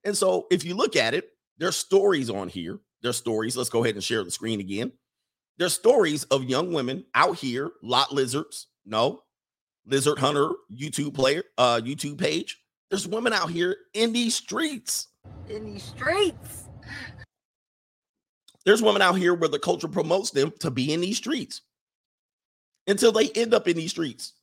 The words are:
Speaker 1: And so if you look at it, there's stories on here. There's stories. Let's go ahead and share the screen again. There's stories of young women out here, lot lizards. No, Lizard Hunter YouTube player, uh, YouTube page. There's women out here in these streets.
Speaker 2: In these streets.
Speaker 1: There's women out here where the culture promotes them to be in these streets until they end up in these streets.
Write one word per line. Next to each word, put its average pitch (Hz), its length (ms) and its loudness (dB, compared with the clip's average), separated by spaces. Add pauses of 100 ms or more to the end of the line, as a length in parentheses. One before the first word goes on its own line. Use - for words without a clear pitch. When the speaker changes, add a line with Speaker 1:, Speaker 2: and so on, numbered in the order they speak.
Speaker 1:
And 208 140 -2
so 185 340 2
if 170 140 2
you 180 100 -6
look 240 200 0
at 120 180 4
it, 175 160 -4 (280)
there's 170 200 -2
stories 190 520 2
on 98 200 -4
here. 87 300 -8 (220)
There's 120 160 -2
stories. 113 380 -2
Let's 123 140 -4
go 117 140 2
ahead 113 120 2
and 98 80 -8
share 110 200 -2
the 90 80 -8
screen 110 280 -4
again. 98 320 -6 (680)
There's 170 160 0
stories 180 520 4
of 135 180 2
young 147 300 0
women 135 320 -4 (100)
out 165 220 4
here, 135 340 -4 (100)
lot 127 320 2
lizards. 135 540 -2 (180)
No, 113 380 0 (640)
Lizard 139 340 2
Hunter 143 300 2 (220)
YouTube 143 420 -6
player, 135 300 2 (140)
uh, 120 260 4
YouTube 147 360 -8
page. 156 400 -4 (300)
There's 196 180 -4
women 226 260 0
out 175 160 0
here 175 260 -2 (180)
in 226 200 0
these 233 220 0
streets. - 720 -6 (420)
Speaker 2:
In 214 160 -10
these 202 180 -14
streets. - 840 -4 (2000)
Speaker 1:
There's 220 180 6
women 202 180 4
out 180 120 6
here 180 200 4
where 165 160 2
the 147 100 -2
culture 175 280 -2
promotes 175 420 -2
them 143 300 0
to 160 100 -4
be 131 240 -2
in 170 80 -2
these 196 160 -2
streets - 440 -6 (1300)
until 208 240 6
they 214 200 2
end 226 240 2
up - 120 2
in 175 80 2
these 160 160 -4
streets. - 520 -8